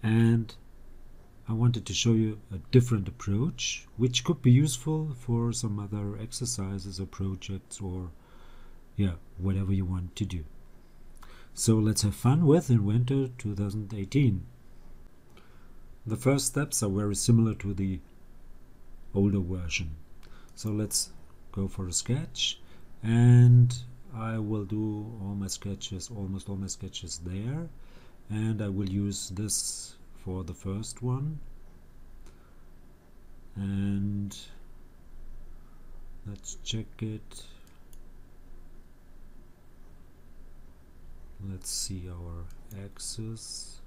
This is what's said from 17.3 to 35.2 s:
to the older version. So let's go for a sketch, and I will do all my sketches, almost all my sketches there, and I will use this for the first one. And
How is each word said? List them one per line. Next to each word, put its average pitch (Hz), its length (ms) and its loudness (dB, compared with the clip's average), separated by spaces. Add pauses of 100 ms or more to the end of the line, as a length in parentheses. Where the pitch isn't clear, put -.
to 101 180 -4
the 95 260 0 (1120)
older 98 260 4
version. 87 500 -2 (680)
So 107 160 -2
let's 107 400 0 (420)
go 98 160 0
for 95 180 -4
a 87 60 -4
sketch, - 680 -2 (420)
and 123 720 12 (400)
I 113 240 -2
will 107 280 -2
do 107 440 -2 (120)
all 98 140 -4
my 98 120 -2
sketches, 95 680 -6
almost 95 360 -6
all 101 80 -4
my 95 100 -4
sketches 87 560 -8
there, 117 460 -4 (600)
and 107 320 0
I 104 60 0
will 98 220 0
use 101 400 0
this - 680 -4 (220)
for 92 260 -6
the 85 100 -8
first 98 480 -6
one. 139 380 -2 (2250)
And 98 840 -2 (1900)